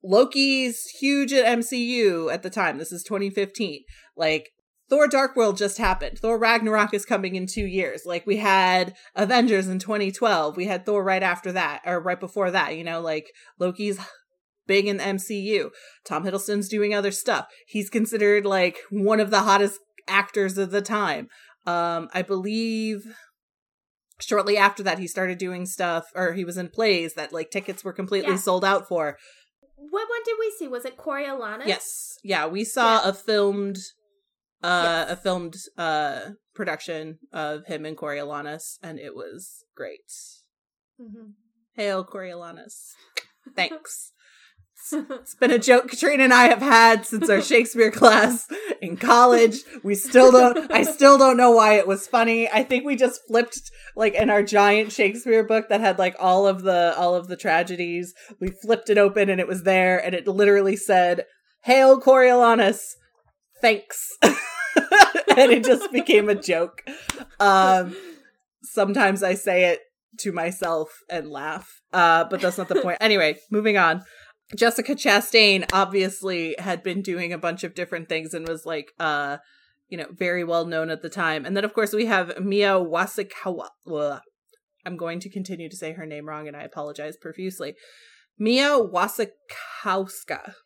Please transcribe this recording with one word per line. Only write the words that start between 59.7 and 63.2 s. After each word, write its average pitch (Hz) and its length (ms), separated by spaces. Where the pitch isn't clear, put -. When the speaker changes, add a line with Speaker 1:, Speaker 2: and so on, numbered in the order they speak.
Speaker 1:
and 180 180
it 170 120
literally 196 500
said, 180 480
"Hail 262 360
Coriolanus. 247 920